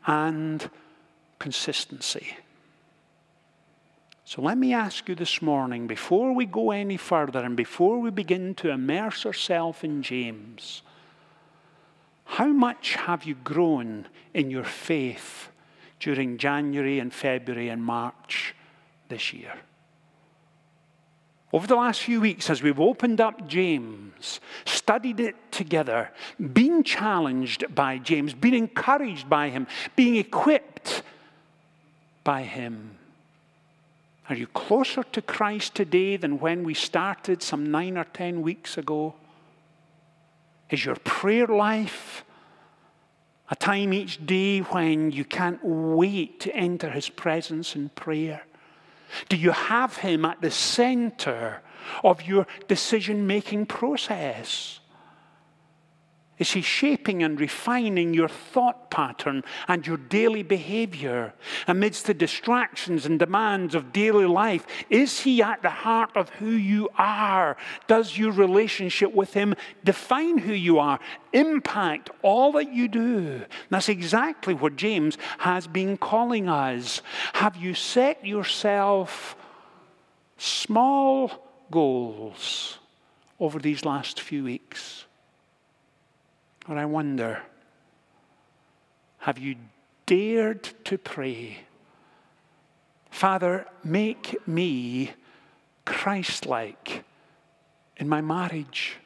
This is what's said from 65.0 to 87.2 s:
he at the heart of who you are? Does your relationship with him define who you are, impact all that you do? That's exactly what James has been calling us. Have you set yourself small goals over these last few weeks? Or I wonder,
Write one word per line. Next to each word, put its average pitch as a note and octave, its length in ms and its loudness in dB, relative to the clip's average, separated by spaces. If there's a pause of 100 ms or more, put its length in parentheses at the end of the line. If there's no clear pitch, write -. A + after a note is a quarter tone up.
he B3+ 200 4
at G#3 220 2
the F3 80 4
heart A3+ 460 2
of F#3 140 0
who G#3+ 200 -6
you G#3 380 2 (100)
are? G3 580 2 (300)
Does A3 320 4
your G#3+ 140 2
relationship G3 840 4
with G3 200 2
him G3+ 200 2 (300)
define D4 540 2
who G3+ 140 0
you F3 280 6
are, C#3+ 180 2 (340)
impact A#3 800 2 (120)
all A#3+ 300 6
that D4 200 0
you A#3+ 160 0
do? G3+ 540 -2 (280)
That's F#3 180 0
exactly G3+ 680 0
what D3 200 0
James D#3+ 420 0 (220)
has F3+ 300 0
been F#3+ 280 -2
calling A3+ 520 0
us. C3 520 -2 (340)
Have G#3 200 2
you F3 200 -6
set B3+ 520 2
yourself G3+ 1080 0 (1000)
small C4+ 1120 2 (220)
goals A#2+ 1080 -2 (600)
over D#3 220 -2
these D3 240 -2
last C#3 360 -4
few C#3+ 220 -6
weeks? - 600 -10 (1600)
Or D#3 120 -6
I D3 80 -2
wonder, C#3 560 -4 (1800)